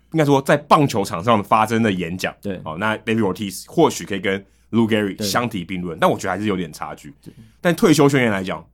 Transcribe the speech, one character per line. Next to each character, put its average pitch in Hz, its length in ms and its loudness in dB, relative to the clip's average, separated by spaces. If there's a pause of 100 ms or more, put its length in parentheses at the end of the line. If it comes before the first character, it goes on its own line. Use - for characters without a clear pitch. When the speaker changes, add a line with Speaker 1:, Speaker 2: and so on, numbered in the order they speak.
(120)
Speaker 1:
应 160 60 0
该 156 60 4
说 139 180 4
在 156 140 2
棒 156 300 4
球 107 160 -2
场 95 220 -6
上 113 180 4
发 110 240 2
生 113 160 0
的 110 80 2
演 90 260 -4
讲。 87 260 -6
Speaker 2:
对。 92 220 -8
Speaker 1:
哦， 80 140 -8
那 107 200 -2
David 110 360 -2
Ortiz 98 320 -10
或 156 220 2
许 - 160 -6
可 98 100 -8
以 95 60 -6
跟 98 180 -4 (320)
Lou 113 160 2
Gehrig 104 300 -2
Speaker 2:
对。 107 100 -8
Speaker 1:
相 120 220 -2
提 92 160 -8
并 90 160 -8
论， 87 180 -8
但 175 120 2
我 110 80 -2
觉 95 100 -6
得 95 40 -2
还 90 60 -4
是 107 80 -4
有 101 80 0
点 90 160 -6
差 76 240 -12
距。 73 280 -20
Speaker 2:
对。 - 100 -20 (300)
Speaker 1:
但 175 120 2
退 170 200 4
休 143 140 6
宣 139 140 4
言 117 80 2
来 95 140 -2
讲， 82 180 -6 (120)